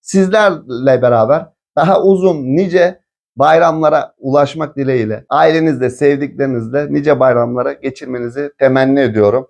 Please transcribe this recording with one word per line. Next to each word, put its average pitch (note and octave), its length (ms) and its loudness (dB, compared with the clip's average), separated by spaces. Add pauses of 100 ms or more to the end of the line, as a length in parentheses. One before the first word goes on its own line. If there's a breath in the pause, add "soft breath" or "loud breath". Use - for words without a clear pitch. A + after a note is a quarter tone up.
Sizlerle D#3+ 1000 0
beraber B2 440 2 (300)
daha E3+ 260 2
uzun F3+ 540 0
nice F3+ 440 0 (360)
bayramlara D#3 840 2
ulaşmak C#3+ 580 -2
dileğiyle, B2+ 520 -4
ailenizle, D#3 640 0
sevdiklerinizle C#3 1000 -4
nice C#3+ 280 0
bayramlara B2 520 0
geçirmenizi C3 840 -8
temenni C3+ 420 2
ediyorum. A2 500 0